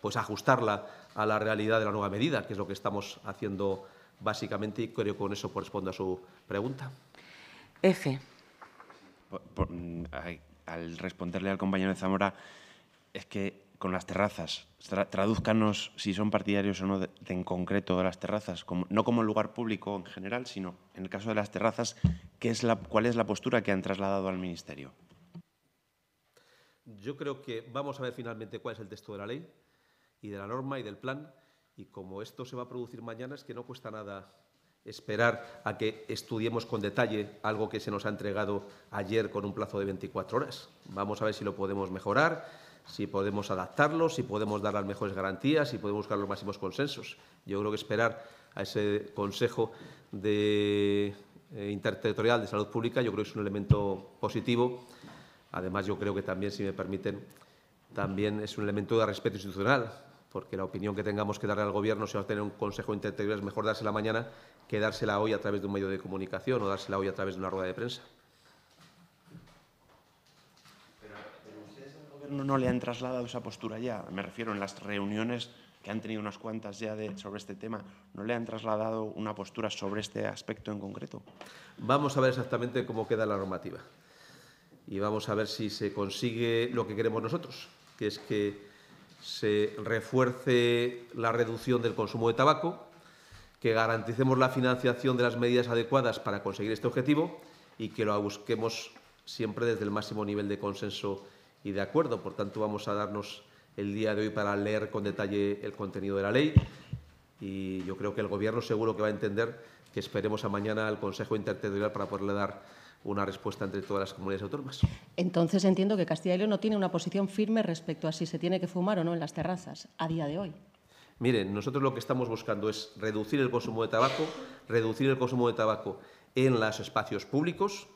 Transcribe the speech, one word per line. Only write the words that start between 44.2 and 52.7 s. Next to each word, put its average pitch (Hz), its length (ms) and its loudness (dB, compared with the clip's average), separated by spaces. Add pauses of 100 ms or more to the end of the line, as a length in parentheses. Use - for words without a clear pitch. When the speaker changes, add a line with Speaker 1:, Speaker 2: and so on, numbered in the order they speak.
Speaker 1:
podemos 104 400 0
dar 104 120 0
las 101 120 0
mejores 98 280 -4
garantías, 131 540 2
si 123 100 -4
podemos 104 260 -2
buscar 107 140 -2
los 101 100 -2
máximos 98 280 -4
consensos. 107 600 -4 (280)
Yo 98 140 -4
creo 107 140 0
que 107 40 -2
esperar 113 480 0 (300)
a 95 80 -4
ese 104 500 0
Consejo 110 600 0 (400)
de, 104 1000 4 (400)
eh, 104 200 -4
Interterritorial 107 680 2
de 98 60 -4
Salud 104 220 0
Pública, 117 340 0